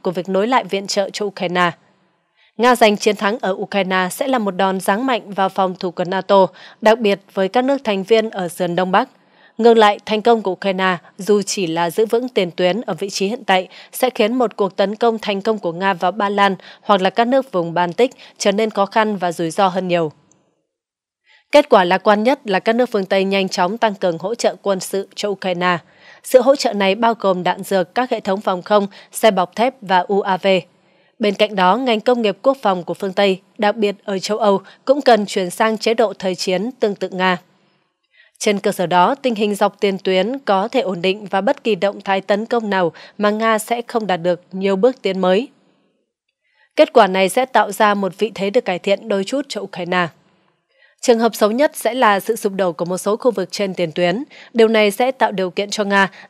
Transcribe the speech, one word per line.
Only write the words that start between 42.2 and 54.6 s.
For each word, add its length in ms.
tấn 240
công 240
nào 220
mà 120
Nga 300
sẽ 280
không 200
đạt 140
được 200
nhiều 240
bước 260
tiến 180
mới. 280
Kết 180
quả 140
này 220
sẽ 160
tạo 260
ra 220
một 240
vị 180
thế 140
được 160
cải 140
thiện 280
đôi 160
chút 260
cho 120
Ukraine. 460
Trường 180
hợp 160
xấu 160
nhất 240
sẽ 180
là 260
sự 160
sụp 180
đổ 180
của 140
một 120
số 200
khu 140
vực 200
trên 220
tiền 180
tuyến. 320
Điều 140